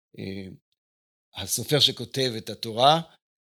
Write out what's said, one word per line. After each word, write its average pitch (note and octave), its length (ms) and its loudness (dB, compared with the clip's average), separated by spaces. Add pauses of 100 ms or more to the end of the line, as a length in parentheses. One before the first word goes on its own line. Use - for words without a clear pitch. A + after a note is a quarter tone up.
(200)
אה, F#2+ 280 -10 (880)
הסופר A#2 440 -2
שכותב B2+ 580 0
את A2 120 -12
התורה, A#2+ 520 4 (400)